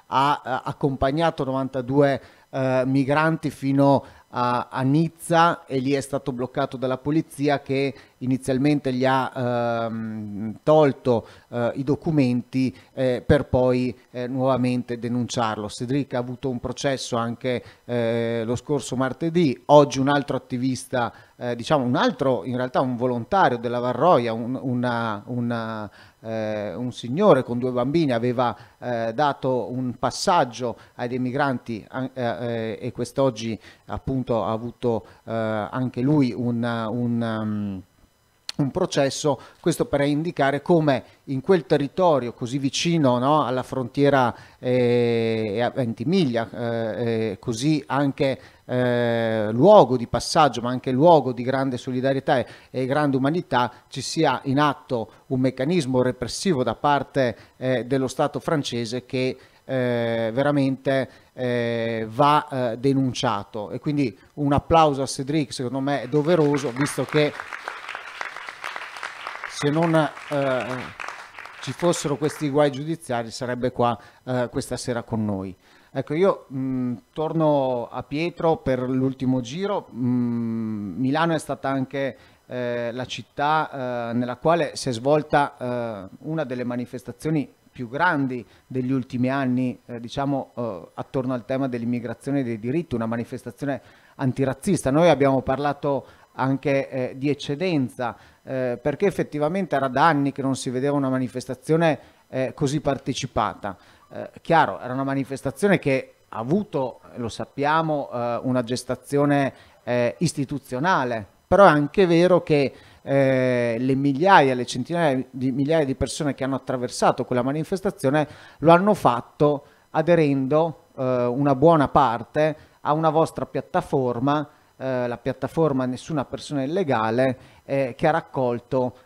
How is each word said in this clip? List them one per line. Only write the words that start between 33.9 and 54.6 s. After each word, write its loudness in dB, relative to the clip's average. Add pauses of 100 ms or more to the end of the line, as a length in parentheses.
ha -2
avuto, -4 (180)
eh, -10
anche -4
lui 2
un, -2
un, -2
um, -4 (760)
un 0
processo. 0 (220)
Questo 0
per -2
indicare 0
come 4 (200)
in -4
quel 2
territorio 2
così -6
vicino, 2
no, 4
alla -2
frontiera, 2 (240)
eh, 2
e -2
a 0
Ventimiglia, 0
eh, -2
eh, -8
così -2
anche, 0 (240)
eh, 0
luogo 8
di -4
passaggio, 2
ma -4
anche -4
luogo 6
di -6
grande -2
solidarietà 0
e, 0 (240)
e -4
grande 2
umanità, 0 (140)
ci -10
sia 0
in 0
atto -2 (160)